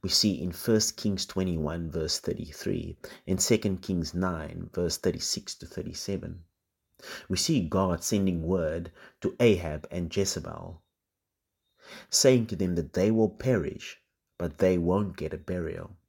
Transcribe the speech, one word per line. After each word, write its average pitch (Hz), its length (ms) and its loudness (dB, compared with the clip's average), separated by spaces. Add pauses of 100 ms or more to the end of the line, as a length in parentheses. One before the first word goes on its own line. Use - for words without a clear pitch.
we 95 60 -6
see - 340 2
in 90 80 -2
First - 460 2
Kings 98 280 -2
twenty-one, 85 640 -2
verse 78 300 -2
thirty-three, 82 800 -6 (300)
and 92 120 2
Second 104 400 2
Kings 87 320 -2
nine, 85 600 -4
verse 87 240 -2
thirty-six - 580 -2
to - 120 -16
thirty-seven. 85 760 -8 (880)
We 92 80 0
see 110 320 2
God 92 340 2
sending 95 400 2
word 85 480 0 (300)
to - 180 -2
Ahab 87 500 4
and 87 260 -6
Jezebel, 82 680 -4 (1300)
saying 123 380 6
to 95 80 -4
them 90 180 2
that 82 180 -2
they 101 200 4
will 110 180 4
perish, - 720 -2 (340)
but 82 220 -6
they 92 200 6
won't 90 380 2
get 80 160 -6
a 80 60 -8
burial. 85 580 -8 (120)